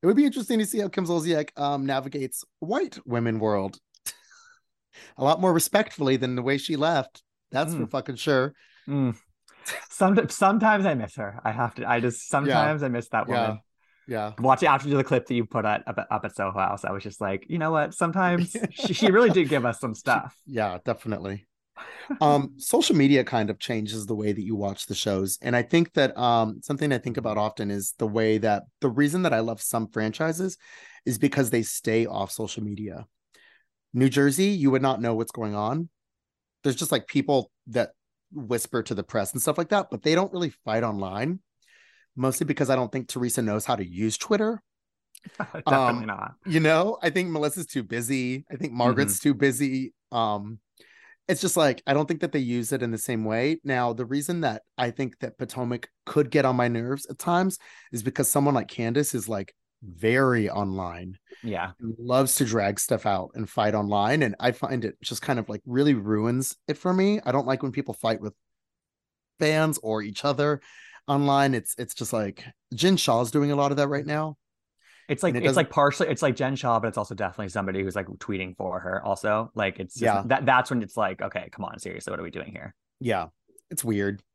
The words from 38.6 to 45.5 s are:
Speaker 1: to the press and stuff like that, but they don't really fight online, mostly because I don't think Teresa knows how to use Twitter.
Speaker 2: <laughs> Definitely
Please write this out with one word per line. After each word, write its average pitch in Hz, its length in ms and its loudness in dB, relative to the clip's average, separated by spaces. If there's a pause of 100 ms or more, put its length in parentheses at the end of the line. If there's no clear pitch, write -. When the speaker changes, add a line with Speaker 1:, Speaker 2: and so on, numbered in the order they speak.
Speaker 1:
to 113 120 -4
the 98 100 -4
press 104 280 -2
and 127 80 -4
stuff - 180 0
like 170 120 -2
that, 202 200 2
but 107 120 -8
they 160 120 4
don't 185 180 2
really 175 180 -2 (140)
fight 113 180 0
online, 107 580 -4 (760)
mostly 131 300 0
because 143 240 0
I 131 60 4
don't 123 140 -2
think 131 180 -6
Teresa 123 340 -2
knows 107 220 -2
how 123 120 0
to 101 100 -6
use 101 320 -2
Twitter. 214 440 -2 (760)
Speaker 2:
<laughs> - 0 -
Definitely 156 340 -2